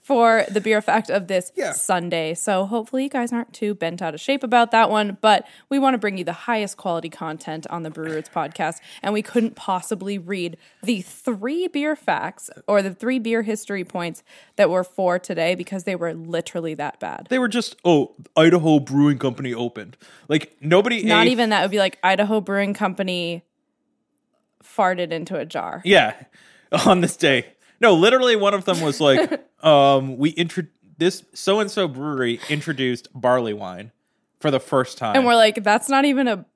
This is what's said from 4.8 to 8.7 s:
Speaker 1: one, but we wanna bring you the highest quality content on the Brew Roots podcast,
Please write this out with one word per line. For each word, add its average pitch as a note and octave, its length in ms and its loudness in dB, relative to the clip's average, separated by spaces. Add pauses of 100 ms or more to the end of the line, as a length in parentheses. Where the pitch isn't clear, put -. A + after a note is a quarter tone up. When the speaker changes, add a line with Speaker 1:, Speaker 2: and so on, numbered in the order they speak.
Speaker 1:
one, G#3 300 -2
but G#3+ 240 4 (260)
we C#4 100 0
wanna C4 180 2
bring G3+ 200 -4
you F3 60 -6
the E3+ 80 -6
highest G#3+ 440 -4
quality E3 320 -6
content D#3+ 600 -10
on E3+ 140 -10
the D#3+ 80 -10
Brew D#3+ 200 -10
Roots D#3 180 -8
podcast, E3 480 -6 (260)